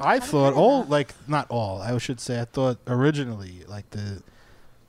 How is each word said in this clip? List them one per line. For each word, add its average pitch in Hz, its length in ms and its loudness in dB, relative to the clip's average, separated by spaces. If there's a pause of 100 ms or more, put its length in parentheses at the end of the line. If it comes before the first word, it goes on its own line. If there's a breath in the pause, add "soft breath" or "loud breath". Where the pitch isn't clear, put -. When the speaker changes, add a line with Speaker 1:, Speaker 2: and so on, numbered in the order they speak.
Speaker 1:
I 165 60 2
Speaker 2:
I 247 80 4
didn't 254 120 -6
Speaker 1:
thought 139 240 4
Speaker 2:
know 139 60 4
Speaker 1:
all, 247 220 6
Speaker 2:
that. 139 80 -6
Speaker 1:
like, 147 240 0 (140)
not 143 220 -2
all, 101 320 -4
I 120 160 -2
should 123 220 -6
say, 120 200 -4
I 120 40 -4
thought 131 420 -2
originally, 123 840 -2
like, 104 220 -14
the, 101 320 -8 (680 soft breath)